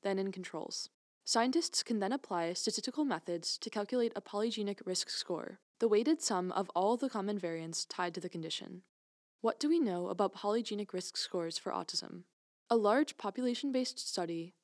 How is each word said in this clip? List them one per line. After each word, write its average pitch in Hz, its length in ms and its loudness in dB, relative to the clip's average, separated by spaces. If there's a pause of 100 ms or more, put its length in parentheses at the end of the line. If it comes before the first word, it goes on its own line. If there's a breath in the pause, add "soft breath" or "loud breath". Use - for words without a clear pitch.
than 190 160 2
in 196 120 0
controls. - 600 -8 (340)
Scientists 254 560 2
can 226 160 0
then 196 140 0
apply 170 420 -2
statistical 247 520 -2
methods 170 520 -2
to - 140 -6
calculate 233 440 2
a 208 60 -4
polygenic 208 640 -2
risk 185 240 -2
score, - 480 -4 (220)
the 233 80 6
weighted 240 340 6
sum 180 300 0
of 190 240 0
all 196 200 4
the 254 140 0
common 208 300 -2
variants 165 460 -4
tied 175 280 -4
to 175 80 -8
the 180 80 -6
condition. 180 540 -8 (580)
What 226 180 2
do 294 80 0
we 330 120 4
know 180 300 2
about 190 260 2
polygenic 208 580 0
risk - 240 -6
scores 170 400 -2
for - 140 -6
autism? - 500 -4 (480)
A 233 60 6
large 233 420 4
population-based 254 840 -2
study, 170 540 -4 (100)